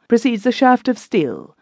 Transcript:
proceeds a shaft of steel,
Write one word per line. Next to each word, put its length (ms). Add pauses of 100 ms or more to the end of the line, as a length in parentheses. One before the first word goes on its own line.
proceeds 380
a 80
shaft 340
of 100
steel, 640